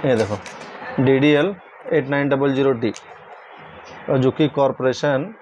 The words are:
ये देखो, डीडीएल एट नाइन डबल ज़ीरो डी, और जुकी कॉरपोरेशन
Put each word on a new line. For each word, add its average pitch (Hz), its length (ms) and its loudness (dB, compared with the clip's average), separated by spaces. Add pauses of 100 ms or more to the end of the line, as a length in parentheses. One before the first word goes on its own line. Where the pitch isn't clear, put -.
ये 131 100 4
देखो, 107 220 0 (640)
डीडीएल 147 520 4 (380)
एट 143 140 0
नाइन 143 220 -2
डबल 139 240 2
ज़ीरो 135 180 2
डी, 113 200 -2 (1160)
और 143 80 2
जुकी 131 300 2
कॉरपोरेशन 135 960 0